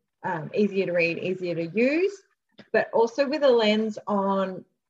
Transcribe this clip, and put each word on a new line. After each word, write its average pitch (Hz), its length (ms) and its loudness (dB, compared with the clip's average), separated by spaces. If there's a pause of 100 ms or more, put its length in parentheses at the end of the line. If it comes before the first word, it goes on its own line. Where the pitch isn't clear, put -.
(240)
um, 165 300 -6
easier 196 320 0
to 175 60 -4
read, 170 260 2
easier 180 380 -4
to 165 100 -4
use, 285 560 0 (500)
but 220 220 2
also 233 340 2
with 285 140 -2
a 277 80 4
lens 220 560 2
on 196 580 -2 (260)